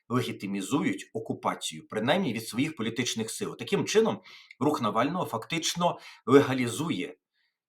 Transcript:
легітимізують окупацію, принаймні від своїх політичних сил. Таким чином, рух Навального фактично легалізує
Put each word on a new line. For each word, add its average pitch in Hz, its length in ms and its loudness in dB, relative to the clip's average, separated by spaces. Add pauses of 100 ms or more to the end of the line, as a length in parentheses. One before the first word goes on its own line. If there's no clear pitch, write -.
легітимізують 104 1040 -2
окупацію, - 760 -6
принаймні 139 460 0
від 107 140 -6
своїх 143 280 -2
політичних 113 560 -4
сил. - 260 -8
Таким 160 280 -2
чином, 208 360 2 (380)
рух 143 220 2
Навального 123 440 0
фактично 165 760 -2 (260)
легалізує 127 880 4 (540)